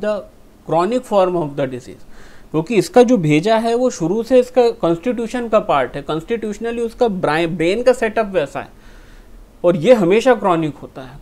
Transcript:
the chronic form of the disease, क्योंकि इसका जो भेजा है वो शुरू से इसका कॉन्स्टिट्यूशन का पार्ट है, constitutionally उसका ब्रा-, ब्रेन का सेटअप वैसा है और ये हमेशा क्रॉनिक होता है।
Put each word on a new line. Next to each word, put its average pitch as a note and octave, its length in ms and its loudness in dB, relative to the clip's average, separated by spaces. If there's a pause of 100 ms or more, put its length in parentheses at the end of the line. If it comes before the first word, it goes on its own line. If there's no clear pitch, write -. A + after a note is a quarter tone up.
the G#3 140 -2 (520)
chronic F#3 300 0
form F#3+ 340 2
of E3 140 -2
the C#3 180 -4
disease, B2 360 -14 (480)
क्योंकि E3 240 -2
इसका A3 280 4
जो B3 140 4
भेजा E3 400 2
है A3+ 180 -2
वो B3 160 0
शुरू G3+ 320 -2
से B3+ 180 4
इसका B3 300 2
कॉन्स्टिट्यूशन A3+ 800 -4
का G#3+ 120 2
पार्ट G#3 360 0
है, C#3+ 100 -8
constitutionally A3+ 760 -6
उसका A#3 280 -2
ब्रा-, E3+ 400 -2
ब्रेन F3 340 -2
का B3+ 100 4
सेटअप A3 340 -2
वैसा E3 340 -4
है G#2 80 -12 (960)
और F3+ 120 4
ये F3+ 180 4
हमेशा A3 400 4
क्रॉनिक E3+ 420 0
होता - 260 -18
है। C3 80 -20 (120)